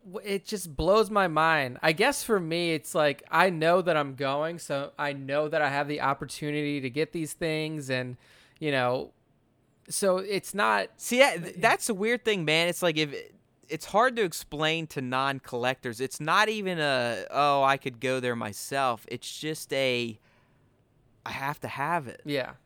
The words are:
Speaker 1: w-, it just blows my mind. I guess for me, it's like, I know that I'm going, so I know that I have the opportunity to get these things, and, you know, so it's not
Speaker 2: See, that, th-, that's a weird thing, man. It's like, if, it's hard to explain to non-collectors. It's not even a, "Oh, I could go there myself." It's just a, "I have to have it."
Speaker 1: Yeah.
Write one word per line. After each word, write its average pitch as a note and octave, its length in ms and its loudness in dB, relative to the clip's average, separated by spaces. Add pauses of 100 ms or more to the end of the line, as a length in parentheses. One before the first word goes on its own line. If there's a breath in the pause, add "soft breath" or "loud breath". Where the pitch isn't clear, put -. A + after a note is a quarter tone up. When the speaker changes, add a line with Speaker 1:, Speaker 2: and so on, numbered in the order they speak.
Speaker 1:
w-, G3 160 -12
it G3 200 -4
just F3+ 280 -8
blows G3 380 4
my G3+ 160 4
mind. D#3 560 4
I D#3+ 80 6
guess A3 320 2
for G#3+ 160 2
me, E3+ 320 -2
it's - 240 -4
like, D3 340 2
I F3 200 6
know E3+ 320 4
that E3+ 160 2
I'm C#3 180 -2
going, C#3+ 440 -2
so C#3+ 380 -6
I C#3+ 140 -2
know C#3+ 380 -2
that D#3 120 0
I D3 80 4
have C#3+ 200 -2
the D3 100 -4
opportunity D3 800 -2
to C3 100 -4
get D3 220 -2
these D#3 220 -6
things, D#3 560 -4
and, B2+ 260 -4 (420 soft breath)
you D3+ 140 -2
know, C3 400 0 (760)
so F#3 300 2
it's G3 340 -4
not G#3 420 2
Speaker 2:
See, - 240 -2
that, F#3 240 6
th-, F#3 140 -10
that's A#3 320 2
a A#3 40 0
weird G#3+ 300 -2
thing, G3+ 220 0
man. D#3+ 240 4
It's F3 120 -4
like, E3+ 140 2
if, D3+ 180 0 (540)
it's - 200 -8
hard A#3+ 280 4
to A#3 80 0
explain D#3 640 -2
to C#3+ 140 -8
non-collectors. B2+ 1000 -2
It's C3 220 -6
not F3+ 260 2
even F#3+ 320 -4
a, B2 500 0
"Oh, C#3+ 320 2
I C3+ 140 4
could B2+ 240 -8
go C3 220 -2
there B2 160 -2
myself." A#2 720 -4
It's - 280 -10
just D#3 360 -8
a, B2 440 0 (1080 soft breath)
"I A#2 60 -8
have C3+ 280 -6
to B2+ 80 -8
have C#3+ 400 -2
it." - 180 -14
Speaker 1:
Yeah. C#3 260 -4 (140)